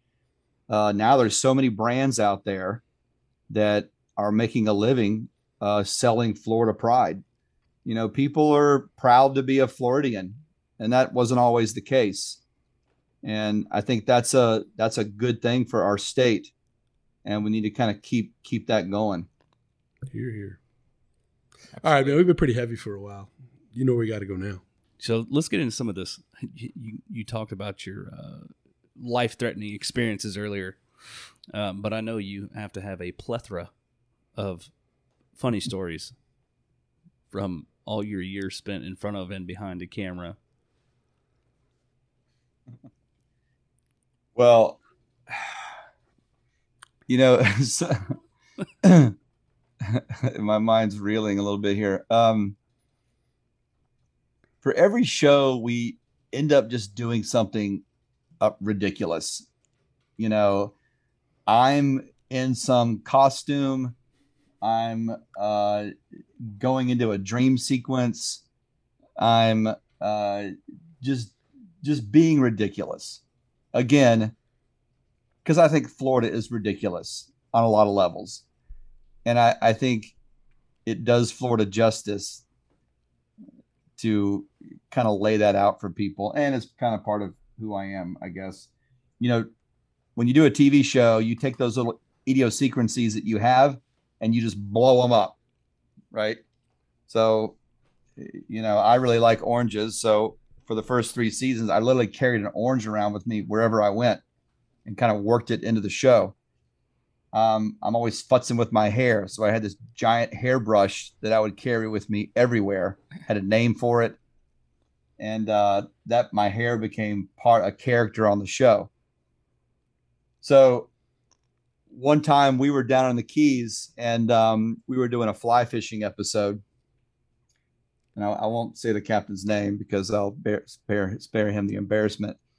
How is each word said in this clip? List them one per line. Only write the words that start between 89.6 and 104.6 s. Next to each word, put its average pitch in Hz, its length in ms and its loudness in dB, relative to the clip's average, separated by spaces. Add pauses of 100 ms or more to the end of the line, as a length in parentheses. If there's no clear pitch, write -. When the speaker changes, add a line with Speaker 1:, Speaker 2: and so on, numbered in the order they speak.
Speaker 1:
when 120 120 0
you 123 60 2
do 156 120 8
a 151 60 6
T 147 180 4
V 143 140 6
show, 117 360 4
you 113 160 -2
take 131 220 -4
those 120 200 -2
little 117 240 -4 (260)
idiosyncrasies 123 880 0
that 107 100 -8
you 110 120 -2
have 127 420 4 (420)
and 113 120 0
you 117 80 0
just 107 160 -4
blow 117 460 4
'em 123 80 2
up, 104 260 2 (760)
right? 110 260 -4 (720)
So, 110 500 0 (580)
you - 460 -14
know, 107 160 0
I 107 180 6
really 123 240 2
like 113 260 4
oranges. 110 540 -2
So 107 380 2 (280)
for 113 100 -6
the 110 80 -4
first 123 300 -2
three 117 160 -2
seasons, 113 400 -4
I 98 100 2
literally 123 280 2
carried 120 340 0
an 101 120 -6
orange 117 340 -2
around 104 260 -2
with 104 140 -10
me 110 140 -4
wherever 110 400 2
I 104 80 4
went 107 320 0 (640)